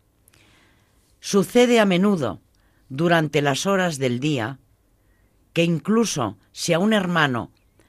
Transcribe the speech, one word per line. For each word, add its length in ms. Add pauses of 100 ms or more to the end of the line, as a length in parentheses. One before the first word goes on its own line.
(1200)
Sucede 600
a 60
menudo, 560 (480)
durante 540
las 240
horas 320
del 200
día, 380 (960)
que 100
incluso 760 (140)
si 220
a 60
un 140
hermano 580 (380)